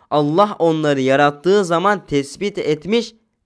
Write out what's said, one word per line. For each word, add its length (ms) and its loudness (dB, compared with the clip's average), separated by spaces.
Allah 480 0
onları 420 0
yarattığı 640 2
zaman 420 0
tespit 520 -4
etmiş 560 -2